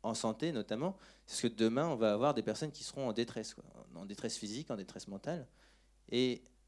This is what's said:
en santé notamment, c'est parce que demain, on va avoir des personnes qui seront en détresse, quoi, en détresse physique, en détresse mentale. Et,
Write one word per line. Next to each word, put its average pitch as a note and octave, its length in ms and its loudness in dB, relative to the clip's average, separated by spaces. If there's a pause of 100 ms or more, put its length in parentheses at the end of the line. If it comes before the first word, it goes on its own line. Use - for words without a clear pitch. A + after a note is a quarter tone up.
en A2 100 0
santé A2+ 380 0
notamment, C3 460 0 (280)
c'est - 220 -2
parce A#2 60 2
que A2 100 -6
demain, B2 240 6
on D#3 80 2
va A2 160 6
avoir B2 220 4
des A2+ 80 2
personnes A2 300 -2
qui - 120 -14
seront C3+ 240 -4
en A2 60 0
détresse, A2+ 400 -2
quoi, - 100 -14 (320)
en E2+ 100 -10
détresse G#2 320 -4
physique, A2 340 -6
en A#2+ 40 -2
détresse G2 320 -8
mentale. C3 400 -6 (640)
Et, B2 340 2 (240)